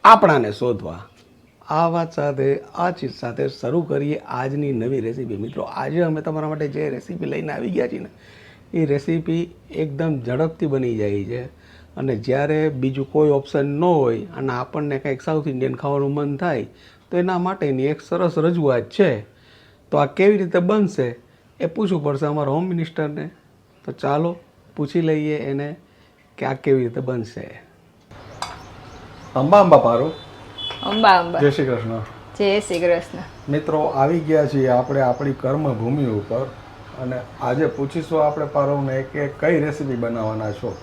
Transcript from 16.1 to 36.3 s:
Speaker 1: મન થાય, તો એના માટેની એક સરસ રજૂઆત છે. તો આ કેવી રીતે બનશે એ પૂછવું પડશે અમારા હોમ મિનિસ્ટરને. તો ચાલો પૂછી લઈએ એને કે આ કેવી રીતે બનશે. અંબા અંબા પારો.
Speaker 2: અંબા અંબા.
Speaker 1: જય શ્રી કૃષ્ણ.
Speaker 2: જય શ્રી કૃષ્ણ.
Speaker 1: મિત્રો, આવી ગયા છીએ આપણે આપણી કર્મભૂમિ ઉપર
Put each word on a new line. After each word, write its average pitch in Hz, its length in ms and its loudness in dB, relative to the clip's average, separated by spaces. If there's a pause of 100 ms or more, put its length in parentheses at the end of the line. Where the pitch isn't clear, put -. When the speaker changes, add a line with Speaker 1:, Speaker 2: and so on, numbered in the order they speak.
Speaker 1:
મન 143 240 -2
થાય, 147 300 -2 (440)
તો 175 60 0
એના 180 200 2
માટેની 165 480 0
એક 147 160 0
સરસ 170 360 0
રજૂઆત 156 460 2
છે. 135 380 2 (680)
તો 147 60 2
આ 143 80 4
કેવી 202 320 4
રીતે 180 220 0
બનશે 175 560 0 (440)
એ - 60 -4
પૂછવું 175 380 -2
પડશે 143 220 -2
અમારા 147 260 0
હોમ 165 160 0
મિનિસ્ટરને. 160 640 -4 (560)
તો - 60 -10
ચાલો 156 440 -2 (400)
પૂછી 151 260 -2
લઈએ 151 360 0
એને 143 380 -6 (640)
કે 123 80 -4
આ 135 80 -2
કેવી 131 300 2
રીતે 120 180 -4
બનશે. 123 600 -8 (1700)
અંબા 156 240 6
અંબા 175 180 10
પારો. 117 340 4 (720)
Speaker 2:
અંબા 214 260 4
અંબા. 175 300 4
Speaker 1:
જય 143 120 6
શ્રી 147 140 0
કૃષ્ણ. 113 340 -4 (400)
Speaker 2:
જય 202 200 2
શ્રી 185 200 -4
કૃષ્ણ. - 720 -2
Speaker 1:
મિત્રો, 151 340 0
આવી 143 340 2
ગયા 151 260 4
છીએ 135 220 2
આપણે 127 340 2
આપણી 131 320 0
કર્મભૂમિ 135 720 0
ઉપર 113 400 -2 (560)